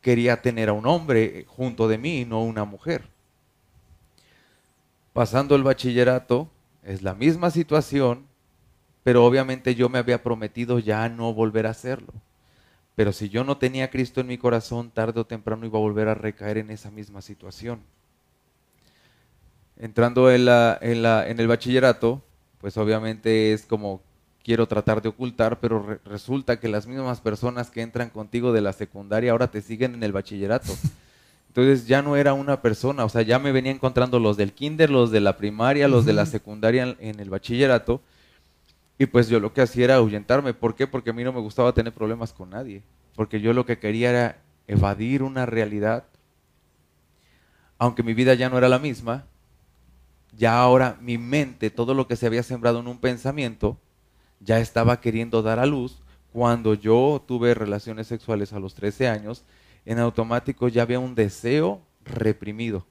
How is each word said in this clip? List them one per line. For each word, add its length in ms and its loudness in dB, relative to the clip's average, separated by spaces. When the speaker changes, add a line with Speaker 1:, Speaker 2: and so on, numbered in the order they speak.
Speaker 1:
quería 400 2
tener 280 -2
a 40 2
un 120 -4
hombre 640 0
junto 400 -4
de 100 0
mí 240 -6
y 40 -6
no 180 -4
una 220 -4
mujer. 420 -10
Pasando 420 2
el 80 4
bachillerato, 880 0
es 200 -10
la 100 -4
misma 380 0
situación, 760 0
pero 220 6
obviamente 500 2
yo 140 2
me 100 -2
había 240 0
prometido 560 -4
ya 300 0
no 240 -6
volver 340 0
a 40 -4
hacerlo. 420 -10
Pero 180 2
si 160 -8
yo 140 -4
no 140 -4
tenía 280 -2
a 40 -10
Cristo 320 -4
en 60 -6
mi 100 -8
corazón, 540 -2
tarde 300 -4
o 40 -4
temprano 400 -8
iba 120 -4
a 40 2
volver 260 0
a 80 0
recaer 420 -6
en 140 -8
esa 200 -16
misma 300 -18
situación. 600 -16
Entrando 540 4
en 140 6
la, 360 6
en 200 -2
la, 260 2
en 120 -6
el 80 2
bachillerato, 760 2
pues 180 -10
obviamente 760 0
es 120 -4
como, 360 -6
quiero 240 0
tratar 340 0
de 80 -4
ocultar, 500 -2
pero 240 -2
re-, 220 -10
resulta 540 -6
que 100 -6
las 160 -4
mismas 360 -8
personas 500 -6
que 100 -10
entran 280 -8
contigo 440 -4
de 80 4
la 120 -2
secundaria 580 -4
ahora 180 0
te 120 -8
siguen 340 -6
en 80 -8
el 80 -2
bachillerato. 600 -4
Speaker 2:
<laughs> 360 -20
Speaker 1:
Entonces 400 2
ya 140 4
no 140 -2
era 180 4
una 280 -2
persona, 420 0
o 60 0
sea, 140 0
ya 160 2
me 120 -2
venía 200 0
encontrando 480 0
los 180 2
del 160 0
kinder, 360 2
los 220 4
de 80 4
la 180 4
primaria, 500 0
los 180 6
de 80 4
la 100 2
Speaker 2:
Ujú. 80 -4
Speaker 1:
secundaria 520 0
en, 160 -6
en 200 -12
el 100 -14
bachillerato, 720 0
y 100 4
pues 200 4
yo 120 4
lo 120 -2
que 100 0
hacía 240 2
era 100 6
ahuyentarme. 580 2
¿Por 220 -2
qué? 120 -2
Porque 220 -6
a 40 -6
mí 100 -8
no 100 -4
me 80 -6
gustaba 320 2
tener 200 0
problemas 380 -6
con 200 -18
nadie, 320 -14
porque 260 -2
yo 100 2
lo 140 2
que 140 -4
quería 320 0
era 260 0
evadir 560 0
una 220 -4
realidad, 600 -2
aunque 240 0
mi 100 -2
vida 220 6
ya 140 -2
no 80 -2
era 120 6
la 100 4
misma, 460 -6
ya 240 2
ahora 400 4
mi 160 -6
mente, 520 -4
todo 240 -2
lo 140 0
que 80 -2
se 120 -4
había 160 0
sembrado 360 -2
en 80 -12
un 120 -14
pensamiento, 800 -4
ya 220 2
estaba 400 0
queriendo 400 -2
dar 180 -2
a 60 2
luz. 340 -4
Cuando 440 2
yo 520 2
tuve 280 2
relaciones 520 -8
sexuales 460 -6
a 60 -8
los 140 -10
trece 360 -2
años, 340 -8
en 140 -4
automático 720 -2
ya 160 2
había 160 -2
un 160 -8
deseo 680 -2
reprimido. 840 -4